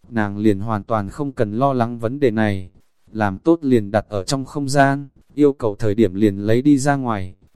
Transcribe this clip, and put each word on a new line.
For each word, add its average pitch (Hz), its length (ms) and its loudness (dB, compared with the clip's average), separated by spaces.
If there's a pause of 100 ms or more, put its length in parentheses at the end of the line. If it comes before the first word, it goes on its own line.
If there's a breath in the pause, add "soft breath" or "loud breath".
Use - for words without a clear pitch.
nàng 104 300 -2
liền 104 220 2
hoàn 104 240 -4
toàn 107 240 -2
không 143 240 -8
cần 110 200 -2
lo 135 200 0
lắng 120 260 -2
vấn 117 220 -4
đề 135 100 2
này. 104 400 -2 (420)
Làm 104 260 -2
tốt 165 240 2
liền 120 280 2
đặt 104 180 0
ở 98 160 -6
trong 135 200 -4
không 143 240 -6
gian, 139 400 2 (260)
yêu 143 180 4
cầu 110 260 -4
thời 110 160 0
điểm 104 200 2
liền 101 220 2
lấy 110 260 2
đi 147 160 4
ra 143 180 0
ngoài, 104 400 -6 (200)